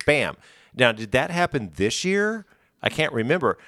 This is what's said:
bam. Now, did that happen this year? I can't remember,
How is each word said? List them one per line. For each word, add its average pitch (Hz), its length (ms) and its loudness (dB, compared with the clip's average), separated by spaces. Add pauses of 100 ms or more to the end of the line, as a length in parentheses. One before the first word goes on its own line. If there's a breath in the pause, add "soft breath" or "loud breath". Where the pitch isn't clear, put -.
bam. 131 300 2 (400 soft breath)
Now, 120 160 4
did 110 200 -8
that 127 200 2
happen 160 440 -2
this 101 280 0
year? 202 420 -2 (380 soft breath)
I 107 60 0
can't 151 240 -2
remember, 123 540 0